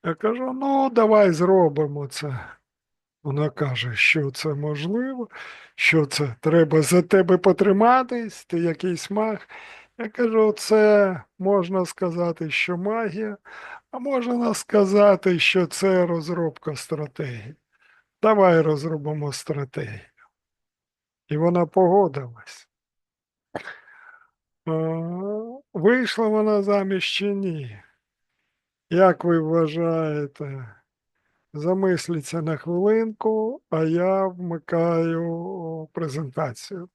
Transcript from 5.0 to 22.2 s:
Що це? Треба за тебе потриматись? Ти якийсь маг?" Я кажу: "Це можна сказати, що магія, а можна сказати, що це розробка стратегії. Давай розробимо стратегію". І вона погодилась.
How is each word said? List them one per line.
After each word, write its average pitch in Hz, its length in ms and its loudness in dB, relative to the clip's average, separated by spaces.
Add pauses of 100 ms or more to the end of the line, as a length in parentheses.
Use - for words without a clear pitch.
Що 156 300 2
це? 135 340 -4
Треба 156 420 4
за 175 200 4
тебе 180 360 4
потриматись? 220 1080 2
Ти 170 140 -4
якийсь 170 520 -4
маг?" 214 360 -4 (500)
Я 226 120 -8
кажу: 220 420 2
"Це 208 680 4 (180)
можна 185 460 2
сказати, 170 640 -4
що 180 280 -4
магія, 208 600 -6 (540)
а 262 80 -10
можна 240 540 -2
сказати, 196 880 4
що 180 280 2
це 185 380 2
розробка 165 680 -4
стратегії. 135 800 -10 (680)
Давай 190 400 6
розробимо 151 720 -4
стратегію". 131 680 -8 (1300)
І 147 100 -4
вона 175 280 2
погодилась. 165 1040 0 (2000)